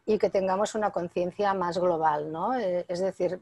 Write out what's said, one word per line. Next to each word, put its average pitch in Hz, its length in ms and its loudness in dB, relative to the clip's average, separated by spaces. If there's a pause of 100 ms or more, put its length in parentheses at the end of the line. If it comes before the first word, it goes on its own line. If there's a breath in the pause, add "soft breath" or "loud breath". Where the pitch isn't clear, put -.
y 214 120 2
que 190 140 2
tengamos 190 420 0
una 214 160 0
conciencia 180 640 -2
más 175 240 -2
global, 156 540 2
¿no? 202 280 -2
Eh, 180 300 -2
es 175 100 -4
decir, 180 420 -2